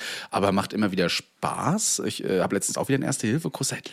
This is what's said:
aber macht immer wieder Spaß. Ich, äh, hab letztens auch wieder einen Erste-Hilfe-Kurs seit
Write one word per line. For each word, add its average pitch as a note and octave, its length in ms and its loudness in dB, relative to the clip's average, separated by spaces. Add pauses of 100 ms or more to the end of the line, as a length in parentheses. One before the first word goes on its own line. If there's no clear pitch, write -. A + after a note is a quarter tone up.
(300)
aber G2 240 2
macht G2 180 2
immer G#2 220 2
wieder F2+ 160 2
Spaß. - 960 -2
Ich, - 180 -4
äh, F#2 160 2
hab - 140 2
letztens - 240 -2
auch - 100 -2
wieder C3+ 80 2
einen C3 80 0
Erste-Hilfe-Kurs C3+ 680 -2
seit - 240 -8